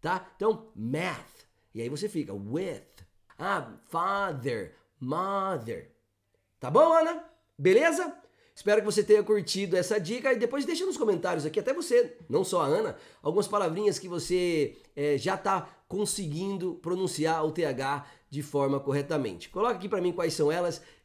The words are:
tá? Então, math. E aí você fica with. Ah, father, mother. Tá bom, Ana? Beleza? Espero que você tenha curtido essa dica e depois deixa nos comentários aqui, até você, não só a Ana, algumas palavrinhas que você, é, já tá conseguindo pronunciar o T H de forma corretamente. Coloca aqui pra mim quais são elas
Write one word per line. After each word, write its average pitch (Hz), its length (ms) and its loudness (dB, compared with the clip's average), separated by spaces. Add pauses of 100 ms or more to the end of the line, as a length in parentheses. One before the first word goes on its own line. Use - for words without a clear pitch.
tá? 185 260 -4 (100)
Então, 220 380 0
math. 143 720 -6 (280)
E 107 80 -8
aí 117 60 -4
você 151 200 -6
fica 165 240 -4
with. 127 520 -6 (540)
Ah, 160 340 -4 (160)
father, 160 880 -2 (260)
mother. 156 920 -4 (680)
Tá 123 120 -8
bom, 294 220 8
Ana? 330 320 4 (340)
Beleza? 285 580 4 (380)
Espero 208 260 4
que 196 60 -4
você 208 180 2
tenha 208 180 8
curtido 196 540 0
essa 185 240 0
dica 240 320 -2
e 247 60 2
depois 240 260 -2
deixa 339 220 -4
nos 392 100 -2
comentários 180 480 0
aqui, 156 160 -2
até 247 140 -2
você, 247 420 2 (100)
não 151 160 0
só 175 200 0
a 147 40 2
Ana, 175 300 0 (260)
algumas 185 240 0
palavrinhas 202 520 0
que 185 100 -12
você, 175 680 0 (180)
é, 143 220 0
já 185 180 -2
tá 190 320 -2 (180)
conseguindo 185 920 -4
pronunciar 160 680 -2
o 156 80 0
T 160 140 -2
H 139 400 -4 (240)
de 143 120 -6
forma 139 380 0
corretamente. 139 680 -2
Coloca 226 240 0
aqui 185 160 -8
pra 202 100 0
mim 180 100 2
quais 170 220 -2
são 151 180 2
elas 175 300 -2 (240)